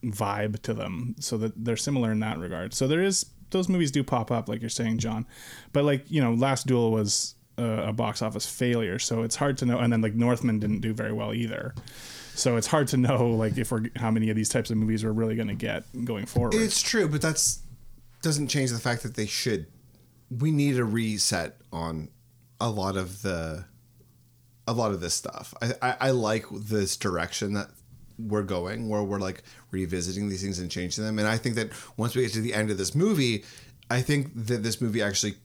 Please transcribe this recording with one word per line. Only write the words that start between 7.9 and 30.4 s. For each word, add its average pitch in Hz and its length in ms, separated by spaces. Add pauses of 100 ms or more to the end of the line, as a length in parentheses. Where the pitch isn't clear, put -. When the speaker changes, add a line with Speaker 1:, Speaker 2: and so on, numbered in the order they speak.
Speaker 1:
box 113 280
office 110 240
failure, 113 540
so 113 240
it's 113 120
hard 143 240
to 131 60
know. 120 140
And 117 120
then, 113 100
like, 110 120
Northman 120 460
didn't 104 220
do 113 120
very 107 200
well 110 200
either, 113 400 (640)
so 123 200
it's 113 120
hard 147 220
to 139 80
know, 120 340
like, 110 260
if 120 140
we're, 113 140 (100)
how 113 160
many 110 180
of 107 60
these 107 140
types 117 200
of 113 80
movies 110 260
we're 110 80
really 110 240
gonna 110 200
get - 280 (220)
going 113 220
forward. - 260
Speaker 2:
It's 220 280
true, 208 280
but 147 120
that's, - 380 (640)
doesn't 147 260
change 135 240
the 117 80
fact 120 240
that 120 120
they 107 100
should, 104 400 (640)
we 139 220
need 143 260
a 123 80
reset 107 720 (140)
on 82 380 (520)
a 117 80
lot 98 260
of 95 280
the, 82 420 (1000)
a 113 80
lot 113 180
of 92 100
this 85 120
stuff. - 480
I, 117 200
I, 127 180
I 131 120
like 113 380
this 104 460
direction 92 580
that 101 160 (480)
we're 107 260
going, 98 440
where 104 160
we're, 101 160
like, 95 240 (260)
revisiting 92 600
these 92 120